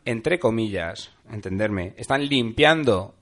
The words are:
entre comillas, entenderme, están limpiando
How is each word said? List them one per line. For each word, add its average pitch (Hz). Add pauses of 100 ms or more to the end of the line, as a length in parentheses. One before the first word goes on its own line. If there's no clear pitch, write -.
entre 127
comillas, 104 (180)
entenderme, 98
están 139
limpiando 127